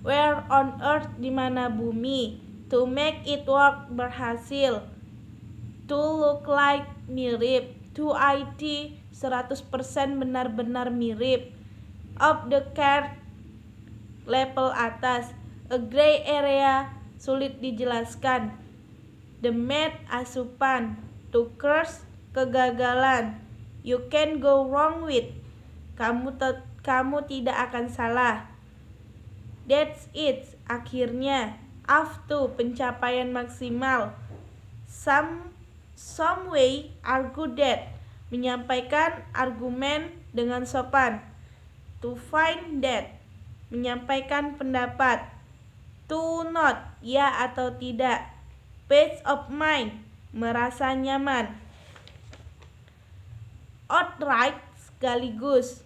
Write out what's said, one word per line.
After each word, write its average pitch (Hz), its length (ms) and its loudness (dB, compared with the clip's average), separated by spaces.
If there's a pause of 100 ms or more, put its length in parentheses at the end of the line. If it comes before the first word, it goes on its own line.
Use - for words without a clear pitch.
Where 294 480 2
on 269 320 4
earth, 294 320 2
di 254 160 -4
mana 254 400 0
bumi? 233 680 -2 (280)
To 247 160 4
make 294 400 0
it 285 240 -2
work, 277 460 6
berhasil. 247 880 -2 (1040)
To 294 120 0
look 294 500 2
like, 285 400 4 (180)
mirip. 254 640 0 (240)
To 302 160 -2
I 277 460 2
T, 294 400 -6 (160)
seratus 254 480 -4
persen 277 560 -2
benar-benar 247 720 -2
mirip. 240 640 0 (640)
Of 208 320 4
the 277 240 4
card, 285 400 4 (1120)
level 262 480 2
atas. 240 580 0 (400)
A 254 60 0
gray 277 500 6
area, 277 640 4 (240)
sulit 269 480 -2
dijelaskan. 240 880 -2 (880)
The 233 160 0
math, 285 420 0 (140)
asupan. 247 880 -2 (320)
To 233 240 2
curse, 311 480 0 (320)
kegagalan. 254 1040 2 (440)
You 247 240 -2
can 302 320 2
go 277 280 6
wrong 311 360 2
with, 269 240 0 (720)
kamu 247 400 -2
te-, 262 240 0 (180)
kamu 277 460 0
tidak 254 420 -2
akan 240 220 -4
salah. 233 560 0 (1200)
That's 294 480 2
it, 285 400 -2 (160)
akhirnya. 247 880 -2 (240)
Up 311 480 2
to, 285 240 2
pencapaian 247 800 -2
maksimal. 247 800 -2 (720)
Some, 330 640 0 (480)
some 359 480 -2
way, 285 560 2
argue 269 560 -2
that, 262 320 2 (400)
menyampaikan 254 1040 0
argumen 262 800 -2 (160)
dengan 247 320 -2
sopan. 254 560 2 (800)
To 240 160 -6
find 320 720 0
that, 233 320 -2 (480)
menyampaikan 269 880 -2
pendapat. 254 720 0 (800)
To 330 400 -2
not, 330 400 2 (160)
ya 262 400 4
atau 247 320 -4
tidak. 247 560 -2 (560)
Peace 302 400 6
of 285 240 0
mind, 285 520 0 (280)
merasa 240 640 0
nyaman. 269 640 0 (2250)
Outright, 285 680 2 (220)
sekaligus. 247 1080 0